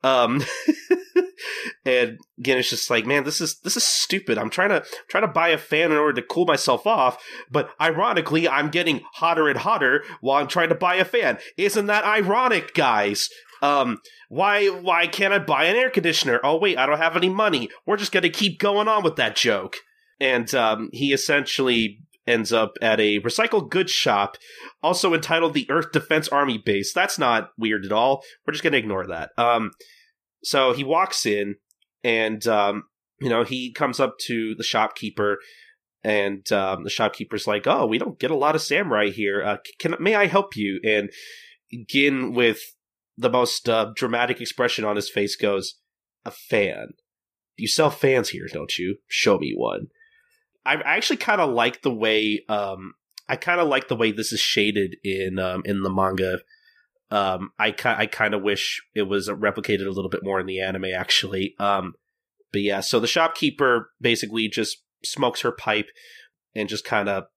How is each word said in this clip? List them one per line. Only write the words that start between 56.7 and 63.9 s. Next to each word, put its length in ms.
Um, 480
I 120
ki-, 180
I 180
kinda 320
wish 440
it 100
was 260
replicated 560
a 40
little 200
bit 120
more 180
in 60
the 140
anime, 260
actually. 720
Um, 360
but 80
yeah, 200
so 200
the 60
shopkeeper 920